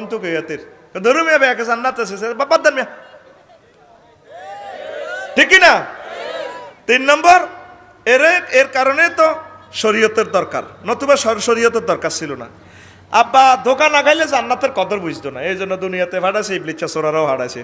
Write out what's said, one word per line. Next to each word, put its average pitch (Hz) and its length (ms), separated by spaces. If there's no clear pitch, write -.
তো 220 100
কে 170 160
হাতের? 151 420
ধরু 277 200
মিয়া, 311 140
বে, 269 80
একে 233 200
জান্নাত 240 340
আছে, 196 180
সে 226 160
বাদ 285 280
দেন 294 120
মিয়া।" 254 120
ঠিক - 140
কি 370 100
না? 262 260
তিন 247 140
নম্বর, 311 460
এর, 254 160
এর 262 220
কারণে 277 360
তো 320 260
শরীয়তের 214 580
দরকার, 175 320
নতুবা 254 300
শর-, 233 240
শরীয়তের 233 460
দরকার 160 260
ছিল 147 240
না। 120 100
আব্বা 254 520
ধোকা 269 260
না 294 140
খাইলে 311 220
জান্নাতের 247 460
কদর 196 280
বুঝতো 147 320
না, 127 100
এই 185 140
জন্য 190 220
দুনিয়াতে 185 420
পাঠাইছে, 190 360
ইবলিস 156 380
চোরারাও 156 320
হারাইছে। 127 380